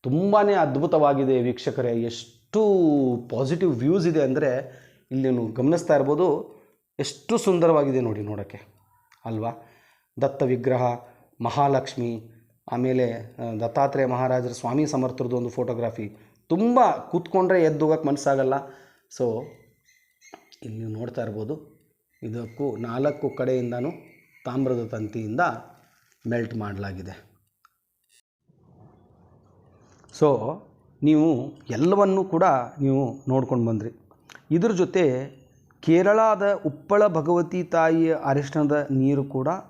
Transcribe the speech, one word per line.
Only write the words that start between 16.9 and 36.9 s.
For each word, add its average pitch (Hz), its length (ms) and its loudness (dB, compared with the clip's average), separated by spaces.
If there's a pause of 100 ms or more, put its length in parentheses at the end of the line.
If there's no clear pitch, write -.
ಕೂತ್ಕೊಂಡ್ರೆ 180 520 2
ಎದ್ದು 156 220 2
ಹೋಗೋಕ್ಕೆ 156 220 0
ಮನಸ್ಸಾಗಲ್ಲ. 135 460 0 (640)
So 117 240 -2 (1200)
ಇಲ್ಲಿ 110 140 -12
ನೀವು 113 120 -10
ನೋಡ್ತಾ 117 340 -8
ಇರ್ಬೋದು, 110 520 -10 (480)
ಇದಕ್ಕೂ 117 540 -8
ನಾಲ್ಕು 131 520 -4
ಕಡೆಯಿಂದನೂ 127 640 -4 (540)
ತಾಮ್ರದ 127 460 -2
ತಂತಿಯಿಂದ 110 500 -6 (840)
ಮೆಲ್ಟ್ 113 280 -4
ಮಾಡಲಾಗಿದೆ. 98 720 -10 (3000)
So 135 340 2 (500)
ನೀವು 151 480 4 (180)
ಎಲ್ಲವನ್ನೂ 190 540 2
ಕೂಡ 175 200 0 (360)
ನೀವು 135 380 0 (100)
ನೋಡ್ಕೊಂಡು 127 380 0
ಬಂದ್ರಿ. 113 260 -4 (600)
ಇದ್ರ 180 200 2
ಜೊತೆ 160 600 0 (480)
ಕೇರಳದ 202 880 2
ಉಪ್ಪಳ 202 420 2